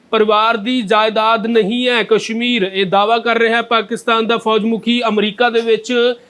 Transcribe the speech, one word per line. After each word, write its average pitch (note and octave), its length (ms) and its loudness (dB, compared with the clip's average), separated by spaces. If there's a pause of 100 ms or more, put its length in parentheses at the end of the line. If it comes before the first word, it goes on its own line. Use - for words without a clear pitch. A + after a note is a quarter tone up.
(100)
ਪਰਿਵਾਰ A3 460 2
ਦੀ A#3+ 260 -4
ਜਾਇਦਾਦ A3 640 0
ਨਹੀਂ A#3 420 0
ਹੈ A#3+ 140 0
ਕਸ਼ਮੀਰ। A3+ 600 -2
ਇਹ F#3+ 240 -2
ਦਾਅਵਾ G#3 320 2
ਕਰ A3+ 200 -2
ਰਿਹਾ A3+ 180 2
ਹੈ A#3 60 0
ਪਾਕਿਸਤਾਨ A3+ 640 -2
ਦਾ A#3 100 0
ਫੌਜ A3 280 0
ਮੁਖੀ। A#3 440 -2
ਅਮਰੀਕਾ G#3 420 0
ਦੇ A3+ 100 0
ਵਿੱਚ A#3 540 0 (160)